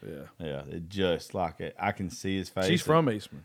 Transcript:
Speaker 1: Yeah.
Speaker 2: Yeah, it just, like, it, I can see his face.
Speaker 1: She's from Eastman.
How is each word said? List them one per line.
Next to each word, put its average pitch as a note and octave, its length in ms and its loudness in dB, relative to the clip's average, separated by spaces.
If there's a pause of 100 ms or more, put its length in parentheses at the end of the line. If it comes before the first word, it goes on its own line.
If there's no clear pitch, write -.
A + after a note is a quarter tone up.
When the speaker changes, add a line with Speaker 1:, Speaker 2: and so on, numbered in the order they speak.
Speaker 1:
Yeah. C#2+ 180 -10 (180)
Speaker 2:
Yeah, C#2+ 280 -4
it E2 200 -8
just, F#2 440 2
like, E2+ 280 -2
it, D#2+ 180 -8
I G2 140 2
can F#2 180 -6
see F#2+ 260 -2
his F#2 120 -2
face. F#2+ 180 0
Speaker 1:
She's E3 160 4
from D#3 260 6
Eastman. G2 360 -4